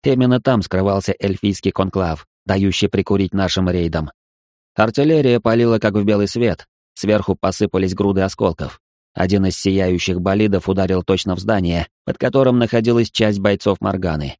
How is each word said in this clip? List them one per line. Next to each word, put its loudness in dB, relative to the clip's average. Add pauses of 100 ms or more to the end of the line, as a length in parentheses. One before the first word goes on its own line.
Именно 2
там 2
скрывался 0
эльфийский -2
конклав, -2 (200)
дающий 0
прикурить -2
нашим 0
рейдам. -2 (640)
Артиллерия 2
палила 2
как 0
в 0
белый 2
свет, -2 (280)
сверху 0
посыпались -2
груды 0
осколков. -4 (340)
Один 2
из -2
сияющих 0
болидов 0
ударил 0
точно -2
в -10
здание, -2 (180)
под -6
которым 2
находилась 2
часть 0
бойцов 0
Морганы -4